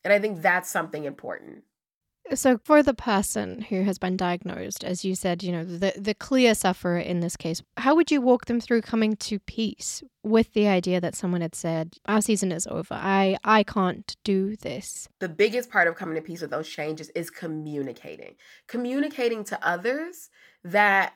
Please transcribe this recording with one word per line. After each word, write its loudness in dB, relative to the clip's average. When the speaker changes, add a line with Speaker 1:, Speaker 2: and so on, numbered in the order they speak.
Speaker 1:
And 4
I 6
think -4
that's 2
something -4
important. -10
Speaker 2:
So 4
for 8
the 4
person -2
who -2
has 0
been -2
diagnosed, -4
as -4
you 0
said, -2
you -4
know, -4
the, -2
the -4
clear 4
sufferer 0
in -2
this -2
case, -6
how 4
would 4
you 4
walk 4
them 0
through 2
coming 2
to -6
peace -6
with 2
the 4
idea 2
that -4
someone -2
had -6
said, -4
"Our 2
season 2
is -4
over. -6
I, 2
I 6
can't -2
do 0
this"? -10
Speaker 1:
The -6
biggest 0
part 4
of 0
coming -6
to -2
peace -10
with -8
those -6
changes -8
is -4
communicating. -10
Communicating -2
to -6
others -4
that 2